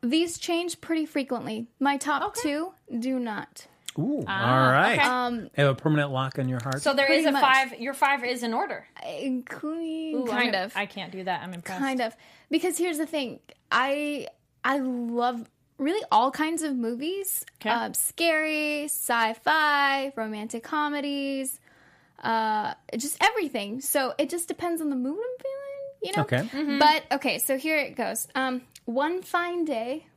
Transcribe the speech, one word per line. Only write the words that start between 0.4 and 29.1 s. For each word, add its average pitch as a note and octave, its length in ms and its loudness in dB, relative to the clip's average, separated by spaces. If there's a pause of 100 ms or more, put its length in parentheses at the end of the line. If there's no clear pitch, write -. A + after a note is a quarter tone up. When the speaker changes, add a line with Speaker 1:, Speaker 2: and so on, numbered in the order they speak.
Speaker 1:
pretty D#4+ 240 0
frequently. A#3 600 -4 (120)
My C#4+ 160 4
top C#4+ 280 0
Speaker 2:
Okay. G#4 180 -6
Speaker 1:
two D#4 320 -2 (240)
do B3+ 200 -2
not. A3 480 -8 (300)
Speaker 3:
Ooh, G#3+ 300 0
Speaker 2:
Ah, G2 240 2 (160)
Speaker 3:
all B2+ 60 8
right. F#3+ 260 6
Speaker 2:
okay. C#4 100 6
Speaker 1:
Um, A#3+ 460 -2
Speaker 3:
Have C#3+ 140 6
a C3+ 80 4
permanent D3 340 2
lock C3 300 -2
on B2+ 80 0
your B2+ 120 -2
heart? C3 220 -4
Speaker 2:
So C#4 120 2
there C#4 120 4
is C#4 160 4
Speaker 1:
Pretty D#4 60 4
Speaker 2:
a C#4+ 40 4
Speaker 1:
much. C#4 100 4
Speaker 2:
five, C4 380 6
your C4+ 140 -4
five C#4 300 2
is B3 180 -2
in A#3 100 -2
order. C4+ 440 -4
Speaker 1:
I, B3+ 500 -4
clean, D#4+ 680 -6
Speaker 2:
Ooh, C4+ 100 0
Speaker 1:
kind A3+ 300 0
Speaker 2:
I'm, F#3 80 0
Speaker 1:
of. G3+ 120 -8
Speaker 2:
I G3+ 100 -2
can't F#3 260 -10
do F#3+ 100 -8
that. F3+ 220 -2
I'm F3+ 100 -10
impressed. F#3 260 -10
Speaker 1:
Kind C4 200 -2
of. A3+ 160 -4 (340)
Because D#4+ 260 0
here's E4 220 0
the D#4 80 0
thing. C#4 320 -4 (320)
I, C#4 560 0 (380)
I C4+ 160 2
love A#3+ 680 -2 (300)
really E4+ 320 0
all B3+ 220 6
kinds D#4 320 0
of C#4+ 100 -2
movies. C4 720 -4 (160)
Speaker 2:
Okay. G#3+ 80 0
Speaker 1:
Uh, A3+ 220 0
scary, D#4 920 0
sci-fi, C#4 1300 2
romantic A3 480 -6
comedies, C#4+ 960 -2 (640)
uh, A3 500 0 (220)
just B3+ 260 -4
everything. C4+ 580 0
So C4+ 380 0
it D4 100 2
just E4+ 200 -4
depends E4+ 340 -2
on D4+ 80 0
the C4+ 60 0
mood C4+ 220 -2
I'm B4+ 220 -6
feeling, C#5 520 -8 (100)
you F#4+ 140 -4
know? D#3+ 60 2
Speaker 3:
Okay. B2 160 2 (200)
Speaker 2:
Mm-hmm. C#4+ 220 -2
Speaker 1:
But, D4+ 220 6 (100)
okay, B3+ 260 0
so - 180 0
here D#4 200 0
it C#4+ 180 -2
goes. G#3+ 400 -4
Um, C4 280 -2 (220)
one D4+ 380 0